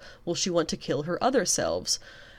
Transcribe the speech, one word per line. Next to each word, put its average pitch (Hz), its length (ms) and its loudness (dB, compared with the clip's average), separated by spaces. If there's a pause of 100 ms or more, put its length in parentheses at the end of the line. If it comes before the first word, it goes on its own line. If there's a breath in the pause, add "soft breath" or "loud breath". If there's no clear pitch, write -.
(260 loud breath)
Will 170 100 0
she - 160 0
want 165 180 4
to - 80 -4
kill 147 260 -2
her 170 200 -2
other 240 220 4
selves? - 540 0 (400 loud breath)